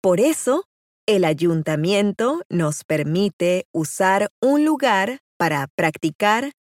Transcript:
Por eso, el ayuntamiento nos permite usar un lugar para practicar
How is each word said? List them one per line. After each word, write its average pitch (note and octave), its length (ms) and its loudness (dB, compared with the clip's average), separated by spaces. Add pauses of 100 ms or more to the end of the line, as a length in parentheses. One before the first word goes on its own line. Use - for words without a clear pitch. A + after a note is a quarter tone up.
Por F3+ 180 2
eso, D4+ 460 0 (420)
el G3+ 160 2
ayuntamiento E3+ 1300 0
nos D#3 340 -2
permite F3 880 -2
usar F#3+ 580 0 (120)
un D4 240 2
lugar B3+ 540 0 (180)
para D3+ 300 -2 (100)
practicar G#3 720 0 (120)